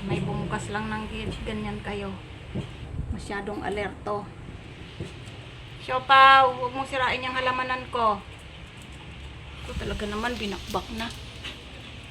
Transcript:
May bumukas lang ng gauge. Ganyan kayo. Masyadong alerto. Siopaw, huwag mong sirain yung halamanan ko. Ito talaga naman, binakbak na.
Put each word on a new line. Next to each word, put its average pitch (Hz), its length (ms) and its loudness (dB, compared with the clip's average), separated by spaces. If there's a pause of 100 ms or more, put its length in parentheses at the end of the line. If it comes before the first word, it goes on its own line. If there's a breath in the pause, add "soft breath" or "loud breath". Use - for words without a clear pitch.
May 190 160 0
bumukas - 480 -2
lang 214 160 -2
ng 214 240 -4
gauge. 220 320 -4
Ganyan 214 400 -4
kayo. 202 260 -6 (1000)
Masyadong 202 500 -6
alerto. 208 600 -4 (1600)
Siopaw, 269 720 10
huwag 247 180 -2
mong 269 160 -4
sirain 254 320 0
yung 254 140 -4
halamanan 254 560 0
ko. 220 260 4 (1500)
Ito 165 80 -8
talaga 202 320 -2
naman, 220 320 -2
binakbak 196 560 -4
na. 226 160 -4 (1000)